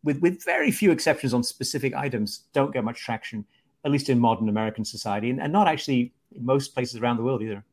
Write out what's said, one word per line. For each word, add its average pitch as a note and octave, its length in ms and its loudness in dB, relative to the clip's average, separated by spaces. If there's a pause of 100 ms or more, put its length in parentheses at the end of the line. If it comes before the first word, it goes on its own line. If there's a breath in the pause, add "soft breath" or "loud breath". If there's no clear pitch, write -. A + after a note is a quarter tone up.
with, C#3+ 160 0
with F3 240 2
very E3+ 260 2
few G3+ 220 4
exceptions D3 420 2
on B2 80 4
specific C3 540 -4
items, B2 480 -4 (100)
don't C#3 180 2
get B2 120 -2
much A#2 160 -6
traction, A2 440 -8 (420)
at C#3+ 60 2
least C#3+ 180 0
in B2 100 4
modern A2+ 300 2
American G#2+ 360 -2
society, G#2+ 460 -4
and, C3 100 -4
and D3 100 -2
not G3 160 6
actually D#3 460 0 (220)
in A#2+ 100 -10
most C3+ 300 0
places B2 240 -4
around A#2+ 180 2
the A2 60 -2
world B2 180 0
either. G#2 320 -8